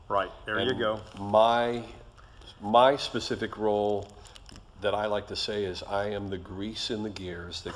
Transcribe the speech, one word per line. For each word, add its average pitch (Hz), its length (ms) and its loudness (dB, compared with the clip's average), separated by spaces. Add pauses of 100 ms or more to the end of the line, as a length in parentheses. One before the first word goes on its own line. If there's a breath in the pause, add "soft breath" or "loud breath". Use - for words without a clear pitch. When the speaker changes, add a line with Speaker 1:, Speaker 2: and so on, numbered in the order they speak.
Speaker 1:
Right, 95 220 0 (160)
there 107 140 -2
you 120 100 2
Speaker 2:
And 120 100 -2
Speaker 1:
go. 110 200 0 (200)
Speaker 2:
my, 117 640 4 (800 loud breath)
my 120 360 8
specific 113 600 -4
role 104 500 0 (760 loud breath)
that 101 120 2
I 104 120 0
like 104 220 -2
to 101 80 -8
say 104 280 -2
is 90 200 -6
I 101 260 -2
am 101 200 -6
the 95 80 -4
grease 98 540 -6
in 107 120 -2
the 110 60 -4
gears 87 520 -10
that 90 140 -10